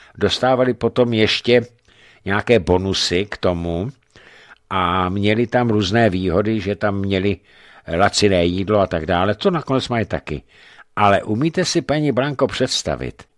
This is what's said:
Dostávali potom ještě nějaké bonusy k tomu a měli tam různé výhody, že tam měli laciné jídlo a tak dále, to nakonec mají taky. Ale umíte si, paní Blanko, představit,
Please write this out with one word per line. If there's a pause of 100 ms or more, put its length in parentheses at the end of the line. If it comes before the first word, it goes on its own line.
(180)
Dostávali
potom
ještě (640)
nějaké
bonusy
k
tomu (800)
a
měli
tam
různé
výhody,
že
tam
měli (600)
laciné
jídlo
a
tak
dále,
to
nakonec
mají
taky. (540)
Ale
umíte
si,
paní
Blanko,
představit, (140)